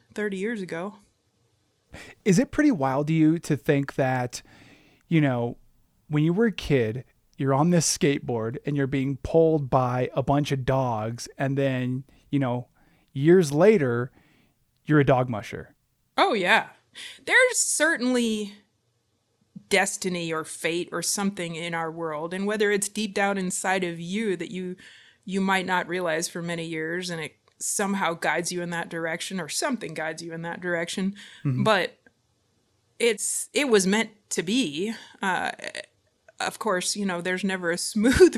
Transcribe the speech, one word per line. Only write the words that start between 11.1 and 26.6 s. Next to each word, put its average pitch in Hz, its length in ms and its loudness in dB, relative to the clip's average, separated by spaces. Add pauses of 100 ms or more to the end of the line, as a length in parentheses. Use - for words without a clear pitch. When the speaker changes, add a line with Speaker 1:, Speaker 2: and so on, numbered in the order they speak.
Speaker 2:
and 139 180 -2
then, 131 480 -2 (260)
you 143 80 0
know, 123 300 -2 (440)
years 156 400 6
later, 143 580 4 (760)
you're 151 140 6
a 139 40 6
dog 127 240 4
musher? - 460 -10 (420)
Speaker 1:
Oh, 359 160 4
yeah. 190 360 2 (580)
There's 480 320 4
certainly 240 960 0 (1120)
destiny 180 640 -2
or 156 120 -4
fate 170 480 -4
or 170 100 -4
something 190 540 -4
in 170 180 -6
our 165 160 -4
world, 165 420 -6
and 196 140 -4
whether 208 240 0
it's 202 180 0
deep 214 260 -6
down 202 240 0
inside 185 460 -2
of 170 160 -6
you 190 360 -2
that 170 140 -8
you, 180 260 -8 (480)
you 190 160 -2
might 190 260 2
not 180 220 -2
realize 175 400 -2
for 175 140 -8
many 170 240 -6